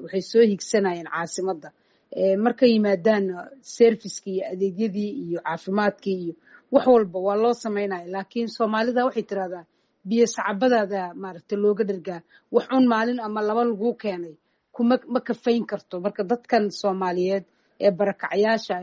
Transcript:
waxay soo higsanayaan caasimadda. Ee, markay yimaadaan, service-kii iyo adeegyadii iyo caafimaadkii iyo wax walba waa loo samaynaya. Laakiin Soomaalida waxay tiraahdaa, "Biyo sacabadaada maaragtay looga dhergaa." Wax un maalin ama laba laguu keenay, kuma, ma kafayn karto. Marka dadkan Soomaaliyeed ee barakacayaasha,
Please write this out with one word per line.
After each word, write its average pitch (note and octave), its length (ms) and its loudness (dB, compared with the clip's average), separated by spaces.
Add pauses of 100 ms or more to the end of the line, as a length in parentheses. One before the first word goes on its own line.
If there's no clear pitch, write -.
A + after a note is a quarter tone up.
waxay F#3+ 200 -4
soo A3+ 220 4
higsanayaan F#3 640 0
caasimadda. E3 600 -6 (440)
Ee, F#3+ 240 2
markay A#3+ 380 4
yimaadaan, G#3 500 4 (380)
service-kii A3 720 0
iyo F#3+ 160 -4
adeegyadii G3 580 -2 (140)
iyo E3+ 160 -6
caafimaadkii G3 840 -2
iyo E3 100 -6 (380)
wax C4 140 4
walba G#3+ 320 4
waa G3 180 0
loo A#3 180 2
samaynaya. G3+ 520 -4
Laakiin G3 420 -6
Soomaalida A#3 560 0
waxay A#3 180 -2
tiraahdaa, F#3 420 -8 (400)
"Biyo A3+ 220 4
sacabadaada G3 880 -2
maaragtay F#3+ 440 -8
looga G#3 260 2
dhergaa." F#3 360 -6 (320)
Wax - 140 2 (100)
un C4 100 6
maalin A#3 340 0
ama G#3+ 220 -6
laba G#3+ 220 0
laguu A#3 300 -2
keenay, F3 400 -8 (380)
kuma, A#3+ 260 2 (100)
ma B3 120 -2
kafayn A#3 460 -2
karto. F#3+ 340 -10
Marka G3+ 240 -4
dadkan A#3 460 0
Soomaaliyeed F#3+ 720 -2 (360)
ee G3+ 100 4
barakacayaasha, G3+ 920 0